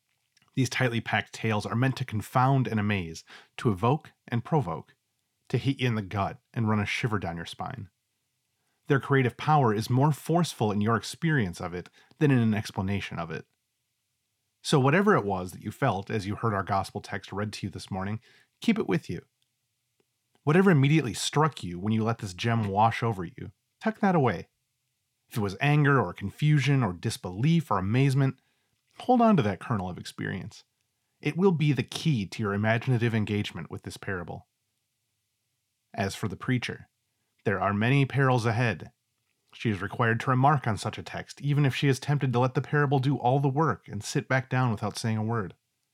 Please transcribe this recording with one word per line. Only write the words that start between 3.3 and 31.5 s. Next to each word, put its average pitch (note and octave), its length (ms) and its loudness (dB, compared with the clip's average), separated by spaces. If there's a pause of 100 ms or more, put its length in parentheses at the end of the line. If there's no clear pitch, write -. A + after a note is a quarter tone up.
to A2+ 160 0
evoke A#2 400 -2 (160)
and A#2+ 160 -4
provoke, F2 500 -4 (540)
to B2+ 100 -2
hit C3+ 220 -4
you B2+ 80 0
in A2+ 80 0
the G#2 40 -2
gut F#2+ 380 -4 (140)
and A2 160 -2
run G#2+ 100 2
a G2+ 80 -2
shiver A2 320 -2
down F2 160 -6
your E2+ 100 -8
spine. F2+ 440 -12 (960)
Their C#3 140 2
creative C3+ 360 2
power C#3 380 4
is G#2+ 160 -4
more C3+ 220 4
forceful D#3+ 580 0
in G#2 100 0
your A2 140 2
experience A2 680 -2
of F2 140 -8
it F2 140 -10 (320)
than D3 100 4
in C3 80 6
an A2+ 160 4
explanation G2 640 -4
of E2 140 -6
it. C2 140 -10 (1160)
So - 160 2
whatever E3+ 380 4
it A2 80 0
was F#2 260 -4
that G2 140 -16
you G2+ 80 -8
felt A#2 360 -2
as G#2+ 160 -4
you G2+ 120 -6
heard A2 180 -2
our F#2+ 80 0
gospel G2 380 -4
text - 320 -10
read G2+ 220 -4
to - 120 -10
you - 60 -6
this - 180 -12
morning, G2 300 -6 (400)
keep A3 180 0
it - 100 -4
with - 220 -2
you. F2 120 -8 (1200)
Whatever F#3 260 6
immediately C#3 440 4
struck - 500 0
you F2 160 -8
when G#2+ 120 -2
you A2 120 0
let A2+ 140 -2
this G2 140 -8
gem A2+ 360 0
wash G#2+ 340 2
over G#2 220 -2
you, - 260 -14 (300)
tuck A3 180 -2
that F#3+ 160 4
away. A#2 320 2 (800)
If - 100 -6
it - 20 0
was G2+ 200 -2
anger C#3+ 400 4
or F2+ 120 -2
confusion C#3 720 0
or F#2 80 0
disbelief A2 800 0
or G2+ 60 2
amazement, C3 580 2 (640)
hold B3+ 200 2
on A3 160 6
to C3 60 4
that G3+ 160 0
kernel F#2+ 320 -4
of F2+ 80 -10
experience. - 640 -10 (580)
It D#3+ 160 -4
will F#3+ 140 4